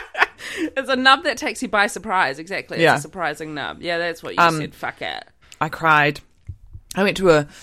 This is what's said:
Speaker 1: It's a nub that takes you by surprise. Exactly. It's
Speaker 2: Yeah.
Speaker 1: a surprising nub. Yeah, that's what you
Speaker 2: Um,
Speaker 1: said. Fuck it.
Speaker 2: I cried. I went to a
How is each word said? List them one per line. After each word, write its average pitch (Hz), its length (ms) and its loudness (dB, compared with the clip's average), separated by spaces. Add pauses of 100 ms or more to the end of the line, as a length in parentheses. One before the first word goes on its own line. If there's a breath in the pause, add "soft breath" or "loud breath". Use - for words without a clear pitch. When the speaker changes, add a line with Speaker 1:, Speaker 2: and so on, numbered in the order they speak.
(760 loud breath)
Speaker 1:
It's 262 120 -4
a 262 80 0
nub 269 280 4
that 285 140 -2
takes 247 240 -8
you 233 60 -4
by 202 180 0
surprise. 185 520 -2
Exactly. 165 380 -8
It's 165 60 0
Speaker 2:
Yeah. 151 140 6
Speaker 1:
a 147 40 -2
surprising 156 540 -8
nub. 104 280 -8
Yeah, 170 160 -4
that's 170 240 -6
what 117 120 -10
you 90 80 2
Speaker 2:
Um, 165 160 4
Speaker 1:
said. 151 160 -8
Fuck - 280 -10
it. 76 220 -8 (360 loud breath)
Speaker 2:
I 156 80 -2
cried. 151 520 2 (720)
I 185 80 0
went 185 160 2
to 185 120 6
a 147 160 6 (160 loud breath)